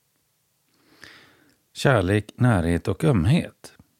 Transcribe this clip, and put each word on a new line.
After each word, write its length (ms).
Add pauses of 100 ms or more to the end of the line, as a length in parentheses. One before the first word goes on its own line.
(1700)
Kärlek, 640
närhet 520
och 160
ömhet. 680 (260)